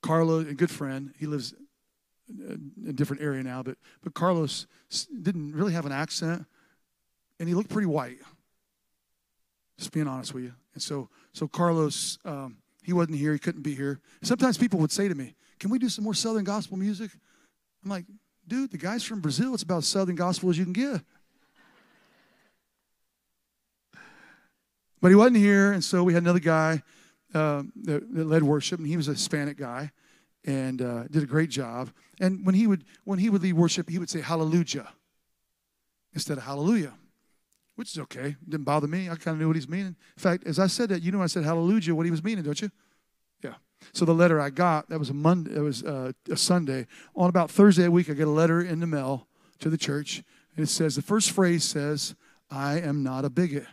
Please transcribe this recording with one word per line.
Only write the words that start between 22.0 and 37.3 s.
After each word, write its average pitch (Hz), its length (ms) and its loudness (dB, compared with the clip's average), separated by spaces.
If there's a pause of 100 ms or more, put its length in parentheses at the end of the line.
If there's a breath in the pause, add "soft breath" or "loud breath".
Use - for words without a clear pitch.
But 180 100 8
he 190 60 12
wasn't 233 220 10
here, 202 340 8
and 190 120 0
so 180 200 2
we 180 100 6
had 175 100 4
another 175 160 4
guy, 156 420 2 (540 soft breath)
uh, 147 280 0 (200)
that, 165 300 -4
that 160 120 -2
led 156 160 4
worship, 147 380 0
and 156 80 -6
he 165 100 -2
was 147 100 -2
a 147 60 -2
Hispanic 143 440 -4
guy, 135 340 -10 (540 soft breath)
and, 131 360 -4
uh, 120 300 -6
did 151 100 2
a 143 60 -4
great 156 220 0
job. 127 420 -8 (280 soft breath)
And 190 260 0
when 185 100 4
he 220 120 6
would, 190 160 2 (200 soft breath)
when 196 160 -4
he 220 100 2
would 196 140 2
lead 185 100 2
worship, 170 360 2
he 175 100 -4
would 170 100 -8
say, 160 120 -6
"Hallelujah," 156 720 0 (1200)
instead 151 240 -6
of - 80 -12
"Hallelujah," 143 480 0 (840)